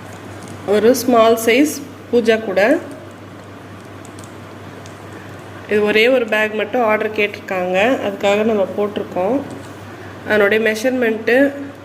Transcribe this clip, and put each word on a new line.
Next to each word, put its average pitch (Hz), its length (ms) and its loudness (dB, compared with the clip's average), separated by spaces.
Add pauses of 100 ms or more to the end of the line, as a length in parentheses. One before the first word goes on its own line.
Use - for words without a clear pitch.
(760)
ஒரு 214 140 6 (120)
ஸ்மால் 226 440 6
சைஸ் 262 300 4 (340)
பூஜா 226 280 4 (100)
கூட, 190 160 2 (3000)
இது 208 100 2 (120)
ஒரே 214 120 6 (140)
ஒரு 233 160 2
பேக் 214 300 0
மட்டும் 226 260 0
ஆர்டர் 214 300 0
கேட்டிருக்காங்க, 185 580 -2 (300)
அதுக்காக 202 440 0
நம்ம 202 140 2 (140)
போட்டிருக்கோம். 202 600 -2 (880)
அதனுடைய 208 420 4
மெஷர்மெண்ட்டு 226 720 2 (460)